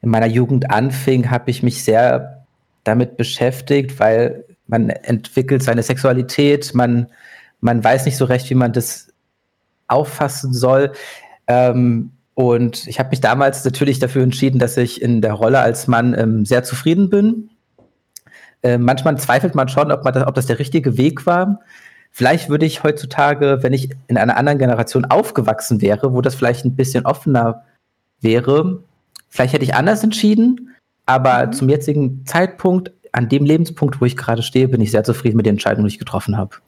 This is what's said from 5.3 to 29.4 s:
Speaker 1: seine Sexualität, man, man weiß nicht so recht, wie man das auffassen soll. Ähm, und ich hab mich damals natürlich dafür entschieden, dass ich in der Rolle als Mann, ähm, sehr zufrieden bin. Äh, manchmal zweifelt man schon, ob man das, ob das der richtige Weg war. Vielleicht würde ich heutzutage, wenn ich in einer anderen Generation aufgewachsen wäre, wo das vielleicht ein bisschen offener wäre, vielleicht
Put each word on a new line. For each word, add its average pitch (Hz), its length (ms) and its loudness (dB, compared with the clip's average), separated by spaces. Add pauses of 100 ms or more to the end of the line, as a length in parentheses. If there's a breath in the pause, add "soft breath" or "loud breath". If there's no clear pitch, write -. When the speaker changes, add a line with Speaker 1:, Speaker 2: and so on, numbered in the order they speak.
Speaker 1:
seine 117 200 0
Sexualität, 135 920 0
man, 120 320 2 (560 loud breath)
man 117 200 0
weiß 131 220 2
nicht 131 140 -2
so 131 80 2
recht, 127 240 -2
wie 131 40 -2
man 123 200 2
das - 340 -6 (800)
auffassen 139 640 -2
soll. 131 400 2 (540 loud breath)
Ähm, 123 640 2 (240)
und 120 520 0
ich - 120 -12
hab 131 120 -2
mich - 100 -2
damals 135 440 0
natürlich 135 360 0
dafür 131 220 0
entschieden, 131 360 0
dass 123 180 0
ich 123 240 -2
in 117 220 0
der 107 120 0
Rolle 113 260 2
als 117 260 0
Mann, 120 320 2
ähm, 110 260 0
sehr 120 200 0
zufrieden 170 460 0
bin. 214 380 0 (1120 soft breath)
Äh, 123 160 2
manchmal 131 400 0
zweifelt 139 360 0
man 131 140 0
schon, 147 240 0
ob - 120 -4
man 131 80 0
das, 131 140 0
ob 131 80 -4
das 131 120 -2
der 117 120 -2
richtige 135 380 -2
Weg 135 300 0
war. 185 340 0 (500 loud breath)
Vielleicht 143 380 0
würde 151 180 2
ich - 160 -6
heutzutage, 143 800 0
wenn 131 100 0
ich 135 180 -4 (180)
in 120 80 0
einer 113 200 2
anderen 143 220 2
Generation 123 460 0
aufgewachsen 117 760 0
wäre, 104 320 0
wo 127 80 0
das 131 140 0
vielleicht 123 300 -2
ein 131 120 0
bisschen 131 300 -2
offener 120 580 -2 (560 soft breath)
wäre, 135 640 0 (460)
vielleicht 127 240 -2